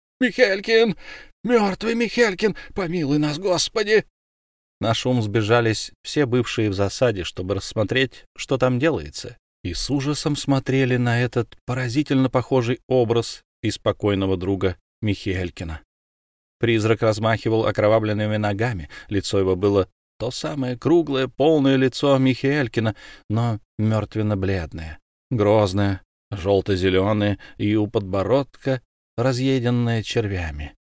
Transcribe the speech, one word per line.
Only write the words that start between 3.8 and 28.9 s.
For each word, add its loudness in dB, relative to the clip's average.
На 0
шум 0
сбежались 0
все -2
бывшие 0
в -4
засаде, 0
чтобы -6
рассмотреть, -4
что -4
там 2
делается, -4
и -6
с -6
ужасом -2
смотрели 0
на 2
этот -2
поразительно 0
похожий 0
образ 0
из -2
покойного 0
друга -2
Михелькина. -6
Призрак 2
размахивал 0
окровавленными 2
ногами, -4
лицо -2
его 2
было 2
то -6
самое -6
круглое, 2
полное 4
лицо 2
Михелькина, 0
но -2
мёртвенно-бледное, -2
грозное, 2
жёлто-зелёное 2
и 0
у 2
подбородка -2